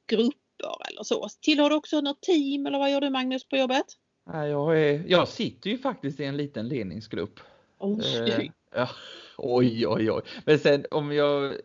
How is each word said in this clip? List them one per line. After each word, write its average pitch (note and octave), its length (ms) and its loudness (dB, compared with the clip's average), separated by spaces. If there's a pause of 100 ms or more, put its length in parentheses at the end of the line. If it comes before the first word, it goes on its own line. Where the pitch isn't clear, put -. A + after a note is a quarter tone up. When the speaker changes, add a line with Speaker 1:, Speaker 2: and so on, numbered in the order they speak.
Speaker 1:
grupper - 840 -2
eller - 140 -14
så. - 240 -4 (140)
Tillhör D4 280 4
du D4+ 60 2
också D4+ 260 -2
något C#4+ 200 -6
team C#4+ 440 0
eller C#4 140 -2
vad C#4 120 2
gör C#4 100 0
du, C#4+ 80 0
Magnus, C4 340 -2
på - 140 -4
jobbet? C4 280 0 (400)
Speaker 2:
Ja, D#3+ 220 -4
jag D3 340 2
är, D3 260 4
jag E3+ 200 4
sitter - 420 -6
ju A#3 80 -2
faktiskt A3 420 -6
i D3 60 -4
en C#3 120 -4
liten C#3+ 300 -6
ledningsgrupp. G#2 720 -6 (400)
Speaker 1:
Oj. G3+ 380 -2
Speaker 2:
Eh, A#2 300 0 (240)
ja. B2+ 180 -2 (480)
Oj, A#2+ 500 2
oj, A2 240 2
oj. - 100 0 (240)
Men D3+ 140 6
sen C#3+ 320 4
om D3 200 -2
jag, C#3+ 420 2 (120)